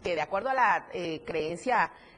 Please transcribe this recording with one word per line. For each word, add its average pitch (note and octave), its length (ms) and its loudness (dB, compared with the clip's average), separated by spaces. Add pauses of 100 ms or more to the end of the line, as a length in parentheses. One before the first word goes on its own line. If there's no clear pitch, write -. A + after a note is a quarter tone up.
que F3 140 -2
de D#3 60 0
acuerdo G3 280 -2
a C4 40 0
la, G#3 400 2
eh, E3 320 -4
creencia E3+ 680 0 (260)